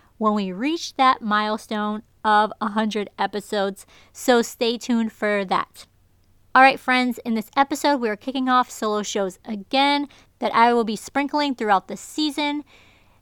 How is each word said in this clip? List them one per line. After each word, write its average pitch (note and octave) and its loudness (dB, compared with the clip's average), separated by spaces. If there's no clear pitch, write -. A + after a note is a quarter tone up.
when G#3+ 2
we F#3+ -2
reach C#4 -4
that C4 2
milestone G#3+ -2
of G#3+ 4
a G#3+ -2
hundred G#3+ -2
episodes, G3 -4
so A#3+ 2
stay A#3 -4
tuned A3+ -2
for G#3 -2
that. - -4
All C4 8
right, C4+ 6
friends, B3+ 0
in A#3 -2
this A3 -4
episode, C#4+ 2
we A#3 -2
are G#3 -2
kicking C4 -4
off B3+ 2
solo G#3 -4
shows G3 -4
again C#4 -2
that A3+ -4
I A#3 6
will A#3 2
be G#3+ -4
sprinkling C#4+ -4
throughout G#3 0
the G#3 -10
season, D4 -4